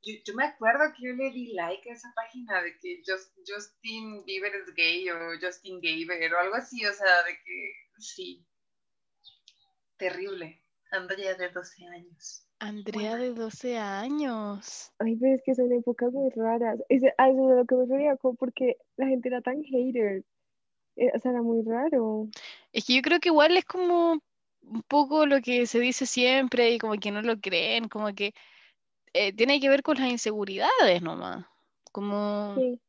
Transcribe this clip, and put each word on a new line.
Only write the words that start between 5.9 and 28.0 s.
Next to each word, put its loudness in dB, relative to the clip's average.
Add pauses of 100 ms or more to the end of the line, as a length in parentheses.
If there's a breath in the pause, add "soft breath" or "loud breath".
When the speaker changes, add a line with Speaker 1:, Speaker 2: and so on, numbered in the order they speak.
Speaker 1:
o 2
algo -2
así, -8
o -2
sea, 4
de -4 (100)
que -12 (260)
sí. -14 (1500)
Terrible. -10 (300)
Andrea -6
de -8
doce -16
años. -20 (120)
Speaker 2:
Andrea -6
Speaker 1:
Bueno. -4
Speaker 2:
de -4
doce -6
años. -6
Speaker 3:
Ay, 0
pero 4
es -4
que 0
son 2
épocas 0
muy 0
raras. -2
Ese, 4
a 8
eso 4
es 8
a 10
lo 6
que 2
me 4
refería, 2
como 0
porque -2 (180)
la -2
gente 0
era -4
tan -4
hater. 0 (720)
Eh, 2
o -2
sea, 0
era 0
muy 2
raro. 0 (420 loud breath)
Speaker 2:
Es -2
que 4
yo 4
creo 4
que 0
igual 8
es 2
como 2 (400)
un -10
poco 4
lo 4
que 2
se 2
dice 0
siempre 4
y 0
como -2
que -6
no -4
lo 0
creen, -2
como -6